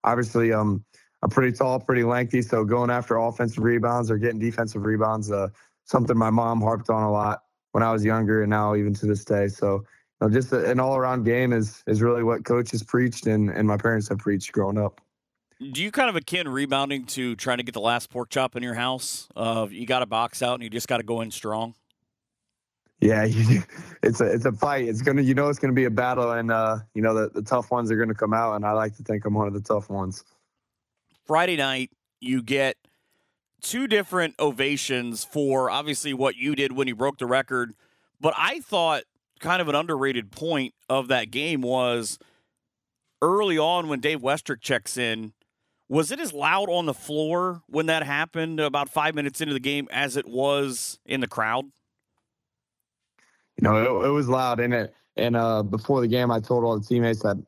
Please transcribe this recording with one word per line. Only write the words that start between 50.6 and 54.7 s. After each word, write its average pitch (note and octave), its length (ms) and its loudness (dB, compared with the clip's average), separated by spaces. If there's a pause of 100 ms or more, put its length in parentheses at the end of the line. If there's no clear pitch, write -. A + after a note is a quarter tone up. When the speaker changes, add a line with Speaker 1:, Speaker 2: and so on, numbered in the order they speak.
Speaker 2:
in C3+ 160 -4
the B2 60 -4
crowd? A#2 400 -4 (1900)
Speaker 1:
You - 60 -2
know, G#2+ 400 4
it, B2+ 60 4
it - 20 4
was C#3+ 180 2
loud, B2+ 300 2
and A#2+ 160 2